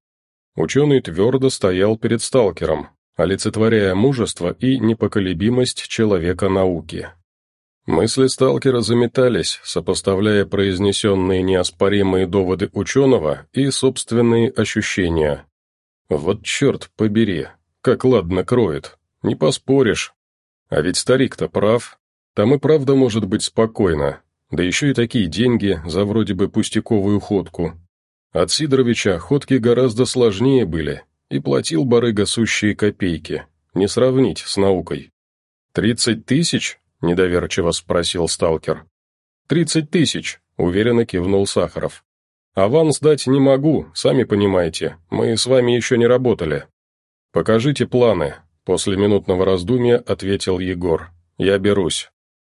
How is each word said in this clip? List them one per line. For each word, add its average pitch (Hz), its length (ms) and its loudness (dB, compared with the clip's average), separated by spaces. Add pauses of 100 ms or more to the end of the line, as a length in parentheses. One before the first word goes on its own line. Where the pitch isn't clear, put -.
(560)
Учёный 135 440 2
твёрдо 123 500 0
стоял 98 460 0
перед 113 240 -2
сталкером, 82 680 -2 (280)
олицетворяя 101 800 0
мужество 104 640 -2
и 131 200 0
непоколебимость 110 1080 -2
человека 92 600 0
науки. 87 640 -2 (760)
Мысли 117 420 2
сталкера 131 520 0
заметались, 117 840 0
сопоставляя 95 840 0
произнесённые 95 960 0
неоспоримые 95 840 0
доводы 92 460 -2
учёного 101 800 0
и 135 180 -2
собственные 117 800 0
ощущения. 82 960 -2 (640)
«Вот 80 360 -2
чёрт - 520 -2
побери, 104 520 0 (320)
как 113 240 0
ладно 92 400 2
кроет, 98 540 -2 (240)
не 113 120 0
поспоришь», 135 800 0 (580)
А - 80 0
ведь 90 160 -2
старик-то 123 540 0
прав. 107 480 -2 (360)
Там 117 200 2
и 143 40 0
правда 139 360 2
может 113 320 2
быть 107 160 -2
спокойно. 87 800 -2 (280)
Да 76 120 -2
ещё 92 240 0
и 135 80 2
такие 117 320 0
деньги 101 580 0
за 87 220 -2
вроде 104 260 0
бы 95 160 -2
пустяковую 104 720 0
ходку. 85 540 -4 (580)
От 90 180 0
Сидоровича 123 680 0
ходки 135 360 -2
гораздо 120 520 2
сложнее 120 580 2
были, 78 380 -6 (260)
и 143 120 -4
платил 143 440 -2
барыга 117 400 2
сущие 104 500 0
копейки, 85 680 -4 (300)
не 95 120 2
сравнить 127 520 2
с - 180 -10
наукой. 90 540 -2 (640)
«Тридцать 113 500 -2
тысяч?» — - 560 -2 (220)
недоверчиво 87 680 0
спросил 85 540 -2
сталкер. 80 600 -4 (640)
«Тридцать 160 420 0
тысяч», — 120 500 -2 (160)
уверенно 113 480 2
кивнул 98 420 0
Сахаров. 82 560 -4 (520)
«Аванс 139 440 2
дать 147 280 0
не 135 140 2
могу, 135 520 2
сами 135 320 0
понимаете, 90 720 0 (140)
мы 113 260 0
с - 80 -2
вами 123 280 2
ещё 120 240 0
не 117 100 4
работали». 110 580 0 (640)
«Покажите 113 560 0
планы», — 101 500 0 (280)
после 92 320 -2
минутного 98 480 2
раздумья 117 520 2
ответил 95 640 -4
Егор. 90 500 -4 (260)
«Я 98 220 2
берусь». 98 520 -2 (420)